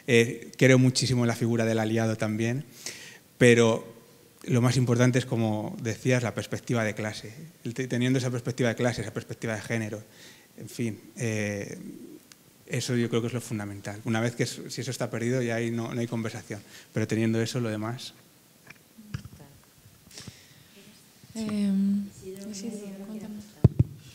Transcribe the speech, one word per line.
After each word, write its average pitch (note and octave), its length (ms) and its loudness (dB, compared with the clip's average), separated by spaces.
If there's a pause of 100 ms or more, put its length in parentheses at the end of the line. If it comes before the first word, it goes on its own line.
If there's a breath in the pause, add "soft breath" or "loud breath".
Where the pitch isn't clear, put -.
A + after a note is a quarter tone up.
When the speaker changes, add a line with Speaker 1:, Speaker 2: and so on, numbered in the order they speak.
Speaker 1:
Eh, A#2 500 4
creo C3 220 8
muchísimo B2+ 460 4
en A#2 40 2
la A2+ 80 0
figura A#2 280 2
del A2+ 140 2
aliado A2 380 0
también, A2+ 480 -2 (720 loud breath)
pero A#2 540 8 (540)
lo B2+ 160 2
más B2+ 160 4
importante B2 420 4
es, A#2+ 80 -2
como A2 560 -2
decías, B2 400 0
la G#2 120 -2
perspectiva A2+ 500 -2
de G#2 100 -2
clase. G#2+ 380 -8 (320)
El A#2 100 -8
te-, C3 120 -4
teniendo B2+ 320 2
esa B2 120 -2
perspectiva A#2+ 400 -2
de A2 40 0
clase, A#2+ 280 0
esa G#2 100 -8
perspectiva A#2 420 -6
de G2+ 60 -6
género, G#2+ 420 -6 (560 loud breath)
en A2 100 -12
fin, A2 300 -6 (180)
eh, G#2+ 600 -4 (880)
eso B2+ 300 -2
yo A#2 120 2
creo A#2 120 0
que A#2 80 -2
es A#2+ 60 -6
lo A#2+ 60 -4
fundamental. G2+ 640 -8
Una A2+ 160 2
vez A#2+ 140 0
que C3 100 0
eso, - 260 -8
si - 100 -8
eso A#2+ 100 -6
está A#2+ 200 -4
perdido, A#2+ 320 0
ya A#2 140 -2
ahí A#2 140 -2
no, A#2 240 -4
no A#2+ 60 -2
hay A#2+ 60 -2
conversación. A2+ 540 -6 (320 loud breath)
Pero G#2+ 140 0
teniendo A2+ 340 2
eso, A#2+ 200 -2
lo A#2 80 -2
demás. G#2+ 460 -6 (3250 loud breath)
Speaker 2:
Em, G3+ 720 0 (460)
Isidro, G3+ 560 -10
cuéntanos. G#3+ 380 -12 (720 loud breath)